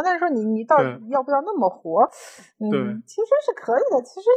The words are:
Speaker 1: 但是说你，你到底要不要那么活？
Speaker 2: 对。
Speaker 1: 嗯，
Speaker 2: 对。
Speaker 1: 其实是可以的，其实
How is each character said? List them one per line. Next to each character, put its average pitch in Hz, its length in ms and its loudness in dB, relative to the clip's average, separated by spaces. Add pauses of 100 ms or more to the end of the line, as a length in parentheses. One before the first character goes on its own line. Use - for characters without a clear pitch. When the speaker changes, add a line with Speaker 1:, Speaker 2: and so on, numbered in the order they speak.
Speaker 1:
但 370 100 0
是 349 60 -2
说 349 100 0
你， 240 160 -2
你 220 200 -2
到 302 140 4
底 131 300 -2
要 262 140 -2
不 262 80 -8
要 277 120 2
那 403 140 -6
么 208 120 0
活？ 180 360 0 (540)
Speaker 2:
对。 214 100 -4
Speaker 1:
嗯， - 40 -2
Speaker 2:
对。 214 340 -4
Speaker 1:
其 - 160 -6
实 453 60 -2 (180)
是 466 80 -2
可 - 240 -4
以 440 40 2 (100)
的， 262 100 0
其 - 180 -18
实 392 60 -4 (100)